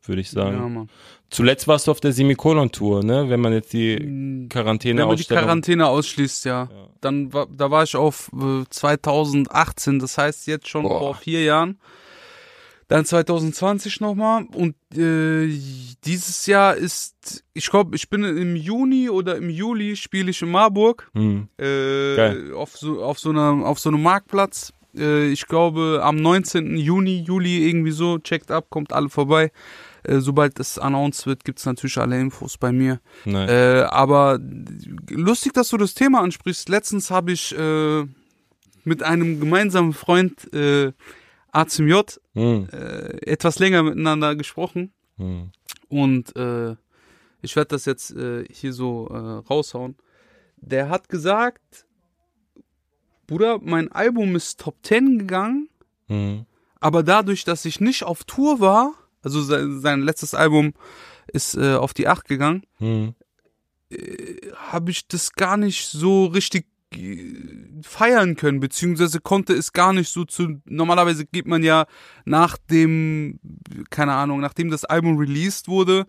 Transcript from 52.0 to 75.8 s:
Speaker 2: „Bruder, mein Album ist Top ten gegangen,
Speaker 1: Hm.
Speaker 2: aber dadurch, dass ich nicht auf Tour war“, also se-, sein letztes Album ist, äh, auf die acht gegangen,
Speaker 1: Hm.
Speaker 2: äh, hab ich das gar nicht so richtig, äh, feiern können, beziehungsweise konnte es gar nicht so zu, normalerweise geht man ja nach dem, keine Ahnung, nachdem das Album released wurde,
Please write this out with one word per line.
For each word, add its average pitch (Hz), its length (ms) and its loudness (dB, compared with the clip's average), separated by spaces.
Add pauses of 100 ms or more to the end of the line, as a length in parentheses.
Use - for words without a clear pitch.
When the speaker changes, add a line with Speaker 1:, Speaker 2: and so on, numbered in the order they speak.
Speaker 2:
„Bruder, 220 360 0
mein 165 280 -2
Album 208 460 0
ist - 240 -6
Top - 220 -12
ten 247 360 4
gegangen, 208 500 -4 (380)
Speaker 1:
Hm. 104 380 -4 (360)
Speaker 2:
aber 156 220 2
dadurch, 190 420 2
dass 170 200 -4
ich 160 160 -6
nicht 247 240 0
auf 175 200 -8
Tour 277 360 0
war“, 214 320 4 (300)
also 143 200 -4
se-, 143 380 -2
sein 139 220 0
letztes 156 320 -4
Album 151 400 2 (580)
ist, - 240 -6
äh, 135 180 2
auf 127 200 -2
die 185 140 -2
acht - 200 -6
gegangen, 147 360 -4 (140)
Speaker 1:
Hm. 110 360 -4 (760)
Speaker 2:
äh, - 460 -16 (180)
hab 170 340 -8
ich - 200 -6
das - 240 -6
gar 196 240 0
nicht 208 300 -2
so 190 400 2
richtig, 175 400 -2 (280)
äh, 90 320 -12 (560)
feiern 214 520 4
können, 143 260 0
beziehungsweise 165 600 0
konnte 196 320 0
es - 220 -2
gar 180 180 4
nicht 185 160 0
so 175 160 -4
zu, 156 400 -4
normalerweise 170 640 0
geht 175 200 -6
man 165 160 0
ja 160 240 4 (380)
nach 165 320 2
dem, 160 840 0 (500)
keine 143 240 -2
Ahnung, 139 260 -2
nachdem 160 300 -4
das 156 160 -6
Album 165 320 2
released 147 500 -4
wurde, 190 400 2